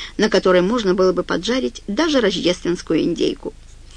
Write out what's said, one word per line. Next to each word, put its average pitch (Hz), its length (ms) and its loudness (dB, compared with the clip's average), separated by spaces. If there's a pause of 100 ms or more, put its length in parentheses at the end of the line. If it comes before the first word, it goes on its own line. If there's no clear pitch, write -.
(160)
на 208 140 2
которой 185 320 4
можно 202 320 0
было 185 180 4
бы 180 100 -2
поджарить 233 640 -4
даже 285 340 0
рождественскую 175 800 0
индейку. - 500 -4 (440)